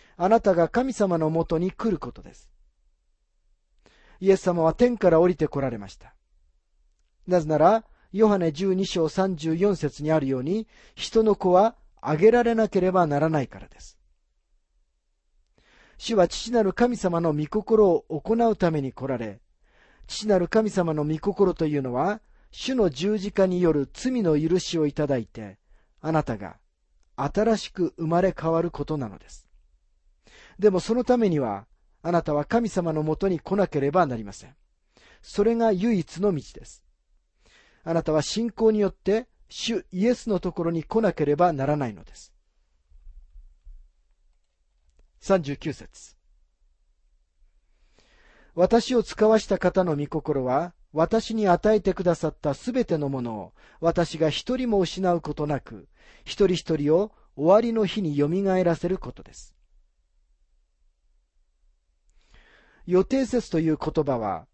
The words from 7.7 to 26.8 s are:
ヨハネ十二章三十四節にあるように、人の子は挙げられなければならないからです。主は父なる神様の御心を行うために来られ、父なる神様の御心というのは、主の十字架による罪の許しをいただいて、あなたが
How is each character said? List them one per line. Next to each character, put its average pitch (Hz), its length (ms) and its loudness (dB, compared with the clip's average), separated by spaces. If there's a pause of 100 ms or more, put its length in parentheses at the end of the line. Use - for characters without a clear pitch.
ヨ 214 180 4
ハ 208 80 2
ネ 165 140 0
十 185 220 -2
二 190 120 0
章 165 240 -2
三 190 260 -2
十 160 200 -4
四 190 200 2
節 143 280 -6
に 151 80 -2
あ 160 80 4
る 139 80 -2
よ 131 120 -2
う 127 40 -6
に、 202 240 -4 (280)
人 - 280 0
の 214 120 4
子 185 160 0
は 202 240 6 (300)
挙 151 140 -2
げ 214 120 8
ら 240 120 4
れ 233 120 0
な 220 140 2
け 190 120 0
れ 185 100 2
ば 180 160 4
な 143 120 0
ら 160 100 2
な 156 120 2
い 117 60 -4
か 95 120 -20
ら - 80 -16
で - 120 -20
す。 - 180 -20 (2000)
主 - 180 -6
は 180 120 6
父 - 240 -10
な 240 100 2
る 190 120 0
神 240 240 0
様 175 220 -2
の 165 140 0
御 151 140 -4
心 214 420 2
を 160 200 2
行 170 240 -4
う 226 220 2
た 175 140 0
め 156 120 -2
に 131 100 -6
来 131 160 -10
ら 131 100 -4
れ、 110 240 -12 (680)
父 - 200 -8
な 202 100 4
る 175 100 0
神 220 220 0
様 165 240 -2
の 151 100 -2
御 156 140 -2
心 190 360 0
と 165 120 -2
い 151 120 -2
う 139 40 -2
の 127 120 -6
は、 180 280 -2 (300)
主 - 240 -8
の 208 140 2
十 180 280 -2
字 190 140 -8
架 190 160 2
に 180 120 -2
よ 170 140 2
る 143 180 -2
罪 254 300 -4
の 160 180 2
許 160 200 0
し - 200 -6
を 151 60 2
い 143 80 -4
た 147 140 -2
だ 135 100 0
い 110 80 -6
て、 104 320 -16 (420)
あ 156 120 -6
な 156 120 2
た 113 140 -6
が 95 200 -14 (580)